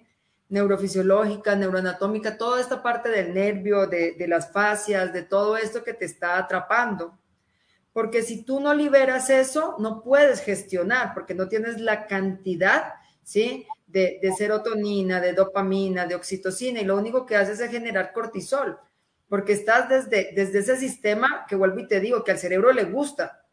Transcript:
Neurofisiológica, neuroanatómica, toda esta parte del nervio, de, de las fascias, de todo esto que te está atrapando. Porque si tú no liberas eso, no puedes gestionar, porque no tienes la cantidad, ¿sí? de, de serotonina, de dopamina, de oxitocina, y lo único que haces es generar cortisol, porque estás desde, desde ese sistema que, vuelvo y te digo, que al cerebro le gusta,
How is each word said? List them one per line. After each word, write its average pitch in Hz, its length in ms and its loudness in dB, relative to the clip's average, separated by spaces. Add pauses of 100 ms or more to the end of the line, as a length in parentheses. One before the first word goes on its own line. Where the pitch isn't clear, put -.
(500)
Neurofisiológica, 196 1080 2
neuroanatómica, 196 840 -2
toda 247 220 0
esta 247 220 -4
parte 240 280 -2
del 185 240 0
nervio, 196 520 2
de, 170 280 0
de 175 140 -6
las 170 240 0
fascias, 202 600 0
de 180 80 -4
todo 208 340 2
esto 220 280 -4
que 226 100 -6
te 185 120 -8
está 175 340 -2
atrapando. 190 800 -2 (720)
Porque 226 300 0
si 233 200 -8
tú 269 160 -2
no 294 140 2
liberas 269 560 4
eso, 269 480 2
no 214 240 -4
puedes 262 400 4
gestionar, 196 720 -2
porque 175 220 -8
no 185 120 -4
tienes 220 320 -4
la 214 280 -2
cantidad, 190 880 0 (280)
¿sí? 247 440 -2 (260)
de, 185 280 2
de 190 120 2
serotonina, 208 880 -2
de 180 120 0
dopamina, 190 720 0
de 175 80 -4
oxitocina, 190 640 -6
y - 20 -2
lo 196 140 2
único 226 300 -2
que 220 80 0
haces 202 240 2
es 233 100 -4
generar 226 420 -4
cortisol, 226 680 -4 (500)
porque 202 240 0
estás 233 340 2
desde, 254 460 2
desde 196 260 0
ese 247 180 2
sistema 233 720 -2
que, 202 80 -4
vuelvo 190 240 2
y - 80 -10
te 202 120 2
digo, 226 240 0
que 196 80 2
al 180 80 -2
cerebro 190 340 4
le 226 120 2
gusta, 196 680 -4